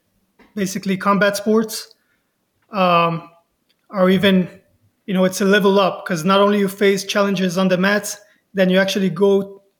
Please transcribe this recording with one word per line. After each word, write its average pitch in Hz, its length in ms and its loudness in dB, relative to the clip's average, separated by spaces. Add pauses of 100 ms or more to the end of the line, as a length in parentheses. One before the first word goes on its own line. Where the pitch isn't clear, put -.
(540)
basically 190 440 -4
combat 202 400 0
sports, - 560 -2 (760)
um, 170 580 0 (600)
are 185 200 0
even, 190 400 2 (560)
you 208 80 -6
know, 185 100 2
it's 185 160 -2
a 202 60 0
level 196 340 2
up, 185 260 -2
'cause 165 200 -6
not 196 160 2
only 202 180 2
you 196 80 0
face 196 380 0
challenges 190 520 -2
on 190 120 2
the 185 80 2
mats, 202 400 -2 (360)
then 190 160 2
you 185 100 4
actually 190 300 0
go, 196 520 0 (180)